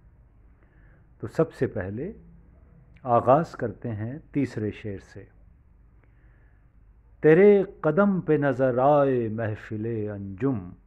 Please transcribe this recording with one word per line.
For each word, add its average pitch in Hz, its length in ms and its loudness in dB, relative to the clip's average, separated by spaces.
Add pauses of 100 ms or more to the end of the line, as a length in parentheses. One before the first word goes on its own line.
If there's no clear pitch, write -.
(1200)
तो 117 80 -10
सबसे 160 380 -4
पहले 110 480 -8 (880)
आगाज़ 127 520 2
करते 120 320 -10
हैं 113 340 -10 (120)
तीसरे 120 360 -4
शेर 98 300 -12
से। - 280 -20 (1900)
तेरे 190 600 6
कदम 185 360 2
पे 156 180 2
नज़र 131 400 0
आए 135 500 2
महफिले 110 760 -6
अंजुम 101 680 -6 (140)